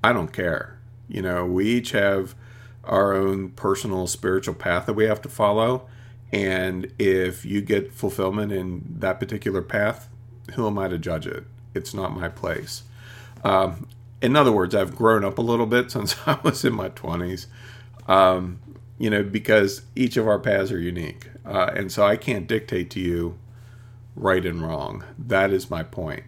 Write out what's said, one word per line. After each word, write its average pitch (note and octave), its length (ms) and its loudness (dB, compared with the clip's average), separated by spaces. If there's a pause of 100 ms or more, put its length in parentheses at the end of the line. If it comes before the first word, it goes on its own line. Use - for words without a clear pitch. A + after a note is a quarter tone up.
I A2+ 80 6
don't F2+ 220 -2
care. E2+ 460 -4 (280)
You G2+ 140 -8
know, F2+ 240 -2
we F#2 220 2
each A#2+ 240 0
have G2 420 0 (500)
our G2 300 4
own F#2+ 360 0
personal F#2+ 580 -2
spiritual F#2+ 480 -2
path F2+ 320 -2
that A2+ 60 -2
we G#2+ 120 4
have G#2+ 160 0
to - 80 -12
follow. A2+ 580 2 (440)
And F#2 680 -2
if F#2 480 2
you G2+ 160 -2
get G2+ 320 0
fulfillment G2+ 580 -2
in F#2 320 -6 (160)
that F#2 200 0
particular G2 420 -4
path, G#2 480 -2 (460)
who A#2+ 100 0
am G#2 140 -2
I F#2+ 80 -2
to F2+ 100 -2
judge D#2+ 300 -4
it? - 180 -10 (300)
It's - 180 -6
not F#2+ 240 -6
my F2 100 -6
place. - 560 -8 (600)
Um, F#2+ 440 2 (340)
in C3 160 4
other C3+ 140 8
words, F#2+ 220 2
I've - 220 0
grown A2+ 280 6
up G2 140 -2
a A#2+ 40 -2
little A#2 240 2
bit B2 260 2
<laughs> - 0 -
since G#2 240 -2 (100)
I D3 180 0
was - 220 0
in A#2+ 80 4
my G2 160 -4
twenties, F2 580 -6 (600)
um, F#2 520 4 (380)
you A2+ 120 0
know, G#2 140 2
because G2+ 600 2 (120)
each B2+ 220 0
of A2 100 2
our G#2 120 4
paths G2 320 0
are F#2 80 -4
unique. E2+ 480 -6 (180)
Uh, F2+ 300 0
and G2 160 -4
so G#2 140 4
I G#2 100 6
can't G#2+ 320 -4
dictate F#2+ 440 -2
to - 80 -6
you E2+ 380 -2 (760)
right F#2 300 2
and E2+ 160 -4
wrong. C#2+ 420 -6 (140)
That G2 340 2
is F#2 180 0
my E2 140 -4
point. D#2+ 440 -8